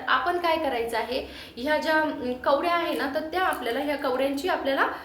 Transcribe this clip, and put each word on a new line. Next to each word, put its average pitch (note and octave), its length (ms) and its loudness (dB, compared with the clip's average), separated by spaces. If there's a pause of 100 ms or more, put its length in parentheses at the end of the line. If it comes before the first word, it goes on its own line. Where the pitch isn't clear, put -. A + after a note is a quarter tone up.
आपण F4 300 2
काय E4 180 2
करायचं A#3 420 -2
आहे, A#3+ 280 -4 (300)
ह्या D4 220 0
ज्या, D#4 160 2
अम, C#4 380 0
कवड्या D#4+ 420 2
आहे E4+ 200 0
ना, C4 200 -2
तर D#4 60 -2
त्या D#4+ 220 -2
आपल्याला, C4 380 0
ह्या D4 160 0
कवड्यांची C#4 520 0
आपल्याला D4 400 2 (160)